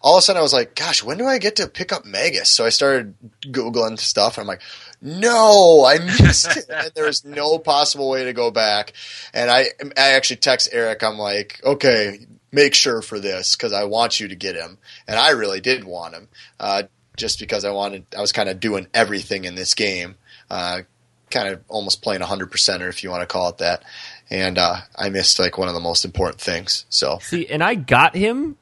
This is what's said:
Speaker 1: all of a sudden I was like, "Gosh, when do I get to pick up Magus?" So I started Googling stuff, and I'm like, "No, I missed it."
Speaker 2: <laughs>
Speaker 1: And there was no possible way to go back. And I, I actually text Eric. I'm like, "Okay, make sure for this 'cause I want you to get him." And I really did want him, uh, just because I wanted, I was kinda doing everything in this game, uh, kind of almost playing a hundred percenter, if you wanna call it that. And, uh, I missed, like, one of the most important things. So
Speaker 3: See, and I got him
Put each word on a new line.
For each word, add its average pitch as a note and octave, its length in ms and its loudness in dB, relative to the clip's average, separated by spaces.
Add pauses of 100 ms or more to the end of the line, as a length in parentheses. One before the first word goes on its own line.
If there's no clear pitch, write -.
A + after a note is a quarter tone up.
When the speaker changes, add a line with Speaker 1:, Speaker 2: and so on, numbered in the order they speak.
Speaker 1:
all D#3 140 8
of - 20 8
a F3 40 6
sudden F#3 180 2
I - 20 4
was C3+ 120 2
like, A#2+ 200 0
"Gosh, D3+ 300 -4
when C#3 140 -6
do B3 80 -4
I C4 120 0
get G#3+ 180 -4
to F#3 120 -4
pick - 240 -8
up F3 120 -6
Magus?" A2 460 -2
So A#2 140 2
I A2+ 60 2
started B2 440 0 (280)
Googling A#2 580 -4
stuff, - 360 0
and A2+ 60 -10
I'm G2+ 60 -8
like, F#2 140 -10 (380)
"No, G3 840 8
I C#3+ 140 6
missed E3+ 580 4
it." C#4 100 -8
Speaker 2:
<laughs> - 40 -20
Speaker 1:
And D#3 260 -6
there D#3 100 -2
was C#3+ 180 -4
no D3 360 -2
possible C#3+ 500 0
way C3 140 -2
to B2+ 80 -6
go A#2 180 -2
back. G#2 440 -2 (380)
And A#2+ 160 -2
I, B2+ 180 4 (300)
I C3+ 180 4
actually C3 240 0
text - 340 0
Eric. A2+ 320 -2
I'm G#2+ 140 -2
like, G#2 440 -6
"Okay, A#2 640 2 (240)
make C#3+ 240 4
sure A#2 260 2
for G#2 200 -10
this F#2+ 340 -2
'cause A2 180 -4
I G2+ 120 -2
want A2+ 340 0
you G#2+ 80 -8
to G2 80 -14
get F#2 220 -8
him." E2 200 -14 (300)
And A2 140 -2
I D3+ 100 6
really G2+ 300 -2
did A#2+ 240 -2
want E2+ 300 -14
him, F#2 120 -20 (320)
uh, G2+ 240 -2 (340)
just A2 220 -6
because G#2 260 -6
I G2+ 60 -2
wanted, G2+ 360 -6 (120)
I - 40 -10
was G2+ 100 -2
kinda G2 220 -4
doing G2 380 -6
everything G2+ 520 -2
in F2+ 100 -12
this F#2 200 -4
game, F#2+ 420 -4 (340)
uh, F2+ 300 -6 (480)
kind G#2 200 -4
of F#2+ 180 -10
almost G2+ 360 -6
playing F#2+ 200 -4
a E2+ 40 -6
hundred F#2+ 260 -8
percenter, F2+ 360 -2
if - 140 -12
you F#2 80 -12
wanna F2+ 160 -6
call F2+ 220 -4
it F2 100 -8
that. E2+ 240 -2 (480)
And, F#2+ 280 -2
uh, F2 180 2 (180)
I G2+ 140 -6
missed, F#2+ 320 0
like, F2+ 180 0
one F#2 80 -2
of F2 80 -6
the E2+ 60 -6
most E2+ 240 -2
important F2+ 360 -6
things. F2 480 -6
So C#2+ 320 -2
Speaker 3:
See, - 280 -8
and D3+ 160 -2
I A3+ 100 0
got C#3+ 400 2
him B3 480 -2